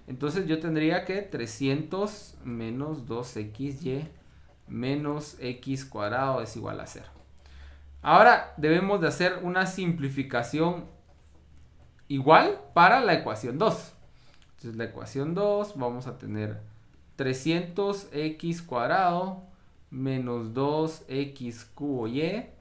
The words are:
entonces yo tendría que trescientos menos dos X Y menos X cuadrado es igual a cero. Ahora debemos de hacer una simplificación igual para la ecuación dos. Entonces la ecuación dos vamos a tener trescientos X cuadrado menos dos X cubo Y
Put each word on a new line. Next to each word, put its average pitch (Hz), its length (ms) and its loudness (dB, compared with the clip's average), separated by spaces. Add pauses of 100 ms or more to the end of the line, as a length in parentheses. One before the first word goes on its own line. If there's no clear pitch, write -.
entonces 151 400 -4
yo 160 120 0
tendría 165 460 0
que 190 160 -4
trescientos 151 1200 -4
menos 123 640 -6
dos 120 300 -8
X 135 480 -8
Y 147 260 -4 (580)
menos 147 720 -4
X 135 460 -6
cuadrado 120 560 -2
es 110 140 -10
igual 107 240 -8
a - 80 -12
cero. - 220 -16 (920)
Ahora 202 560 8
debemos 180 420 4
de 156 100 2
hacer 180 340 0
una 180 240 2
simplificación 147 1160 0 (1200)
igual 160 520 6 (140)
para 196 280 8
la 196 120 4
ecuación 123 460 -2
dos. - 340 0 (640)
Entonces 113 200 -12
la 113 100 -4
ecuación 135 500 -6
dos 208 400 0
vamos 127 320 -4
a 120 100 -10
tener 107 440 -6 (540)
trescientos 170 960 -2
X 156 500 -4
cuadrado 175 800 0 (480)
menos 123 640 -4
dos 151 540 0
X 135 580 -6
cubo 135 420 -4
Y 170 420 -2 (120)